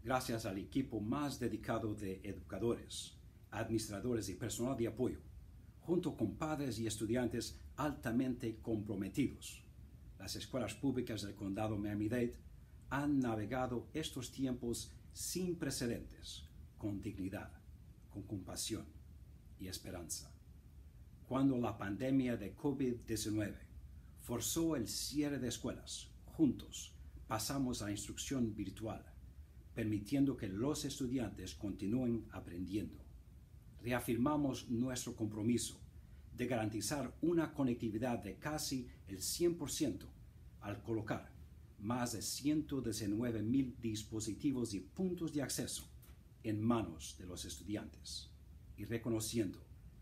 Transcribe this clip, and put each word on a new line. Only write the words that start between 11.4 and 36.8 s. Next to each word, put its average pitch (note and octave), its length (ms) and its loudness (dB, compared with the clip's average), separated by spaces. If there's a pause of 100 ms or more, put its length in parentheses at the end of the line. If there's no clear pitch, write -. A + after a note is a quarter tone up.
Miami-Dade G#2+ 580 4 (540)
han C#3+ 300 4
navegado A#2+ 760 2
estos D3+ 400 -2
tiempos B2 580 0 (220)
sin F3 440 0
precedentes - 920 -2 (300)
con G#2 240 -2
dignidad, G2 500 -4 (560)
con G#2 140 -8
compasión F#2 640 -4 (720)
y F#2 100 -6
esperanza. F2+ 640 -6 (920)
Cuando C3+ 320 4
la A2 180 2
pandemia B2 640 4
de G2 160 -4
covid C3+ 400 2 (120)
diecinueve G#2+ 520 2 (640)
forzó D#3 540 2
el A2 120 2
cierre C#3+ 500 2
de B2 100 0
escuelas, - 640 -4 (160)
juntos - 680 4 (360)
pasamos B2 520 2
a G#2 100 0
instrucción A2 680 0
virtual, G2+ 480 -2 (680)
permitiendo A#2+ 640 4
que G#2+ 120 -2
los C3+ 360 2
estudiantes B2 680 -2
continúen A2 800 2
aprendiendo. F2+ 720 -4 (760)
Reafirmamos B2 880 2
nuestro B2 460 2
compromiso A2 640 2 (520)
de A#2+ 140 -2
garantizar A#2 760 0